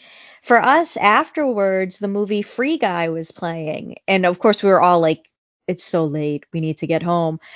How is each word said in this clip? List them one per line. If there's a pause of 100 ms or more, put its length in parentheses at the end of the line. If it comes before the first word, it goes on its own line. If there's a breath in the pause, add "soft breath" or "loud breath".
(420 loud breath)
for
us
afterwards,
the
movie
Free
Guy
was
playing. (100)
And
of
course
we
were
all
like, (360)
"It's
so
late.
We
need
to
get
home." (160 loud breath)